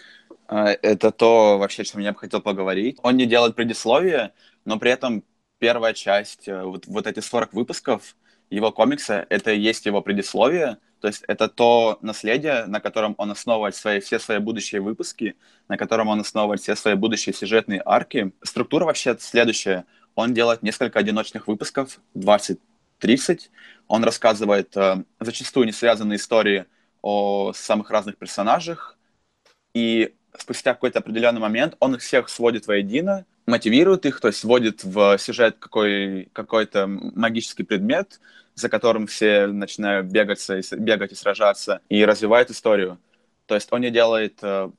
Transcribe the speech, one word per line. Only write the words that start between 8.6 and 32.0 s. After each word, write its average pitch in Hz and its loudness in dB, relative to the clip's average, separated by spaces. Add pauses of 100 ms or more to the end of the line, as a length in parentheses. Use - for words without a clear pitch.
комикса, 113 0
это 107 0
и 104 0
есть 113 -2
его 101 0
предисловие. 110 0 (220)
То 107 -2
есть - -6
это 110 0
то 117 4
наследие, 113 -4
на 104 -6
котором 107 -2
он 104 -6
основывает 104 -2
свои, 104 -2
все 113 -4
свои 110 -4
будущие 104 -6
выпуски, 110 -8 (320)
на 98 -6
котором 110 0
он 107 0
основывает 104 -2
все - -4
свои 107 0
будущие 101 -2
сюжетные 104 -2
арки. 104 0 (100)
Структура 143 -2
вообще 135 0
следующая. 107 0 (300)
Он 117 0
делает 117 0
несколько 110 -4
одиночных 107 -2
выпусков, - -6 (140)
двадцать-тридцать, - 0 (380)
он 113 2
рассказывает, 107 0
э, 95 2 (160)
зачастую 117 -2
несвязанные 107 0
истории 104 2 (360)
о 101 -2
самых 107 -4
разных 104 -2
персонажах, 160 -4 (760)
и 113 0 (240)
спустя - -4
какой-то 120 -4
определённый 113 0
момент 113 -2
он 131 2
их 117 -8